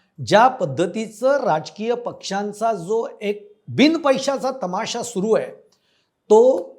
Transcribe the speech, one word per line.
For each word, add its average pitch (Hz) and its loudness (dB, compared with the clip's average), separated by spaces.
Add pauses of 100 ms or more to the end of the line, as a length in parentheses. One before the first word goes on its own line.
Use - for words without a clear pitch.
(260)
ज्या 214 6
पद्धतीचं 226 -2
राजकीय 202 -2
पक्षांचा 208 -6
जो 208 -4 (120)
एक 208 -8 (120)
बिन 254 2
पैशाचा 269 -2 (120)
तमाशा 214 -6
सुरू 202 -2
आहे 135 -4 (640)
तो 240 6 (160)